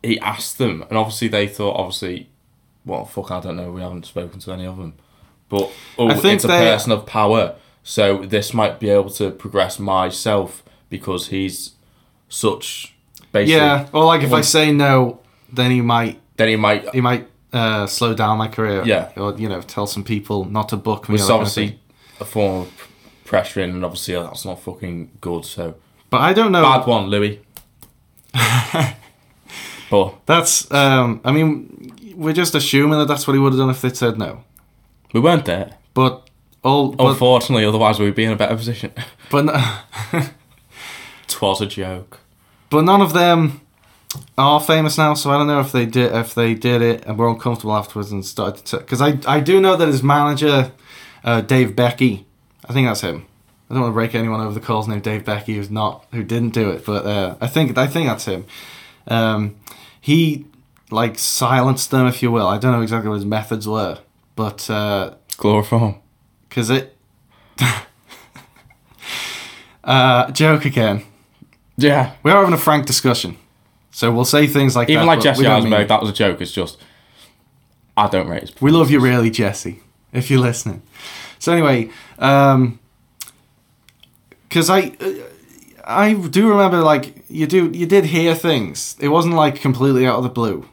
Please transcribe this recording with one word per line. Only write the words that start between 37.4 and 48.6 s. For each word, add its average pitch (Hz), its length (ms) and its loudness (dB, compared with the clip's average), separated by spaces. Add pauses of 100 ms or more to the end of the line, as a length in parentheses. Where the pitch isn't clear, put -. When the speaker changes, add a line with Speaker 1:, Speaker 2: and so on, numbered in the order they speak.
Speaker 1:
otherwise 107 340 2
we'd 101 160 0
be 110 120 0
in 110 80 0
a - 20 -2
better 104 220 0
position. 113 340 -8 (200)
<laughs> - 200 -20
Speaker 2:
But 143 160 2 (680)
n-, 160 160 -2 (400)
<laughs> - 580 -20
Speaker 1:
Twas 98 340 -2
a 104 40 -2
joke. 92 540 -10 (500)
Speaker 2:
But 151 140 2
none 196 180 6
of 165 120 2
them 170 480 2 (760)
are 147 220 4
famous 156 380 0
now, 151 160 2
so 143 180 -2
I 139 60 2
don't 147 100 2
know 147 140 0
if 135 100 -4
they 120 140 0
did, 123 280 0
if 113 220 -4
they 113 180 0
did 120 280 0
it 117 240 0
and 104 120 -6
were 117 120 2
uncomfortable 113 440 -4
afterwards 104 380 -6
and 98 140 -8
started - 400 -8